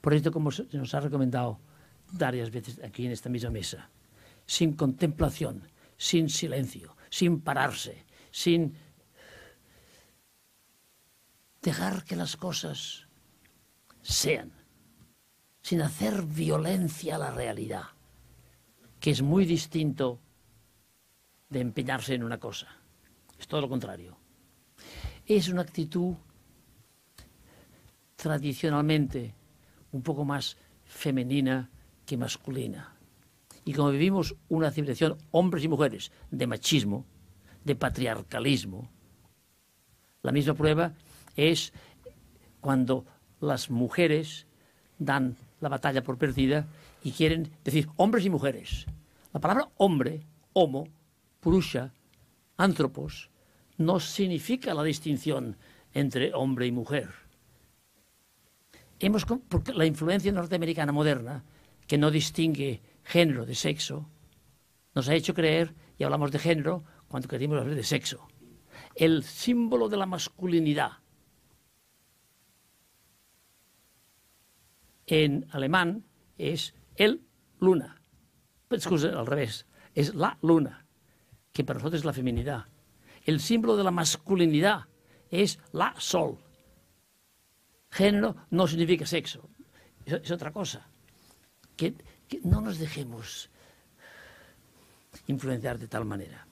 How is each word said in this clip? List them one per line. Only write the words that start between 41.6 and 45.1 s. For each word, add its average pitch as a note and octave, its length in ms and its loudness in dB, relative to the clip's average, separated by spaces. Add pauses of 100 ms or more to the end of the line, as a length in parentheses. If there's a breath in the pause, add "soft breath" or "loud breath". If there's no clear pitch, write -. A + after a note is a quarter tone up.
cuando C3 460 2 (340 soft breath)
las C#3+ 300 -2
mujeres D3+ 760 0 (540 soft breath)
dan C3+ 380 0 (240)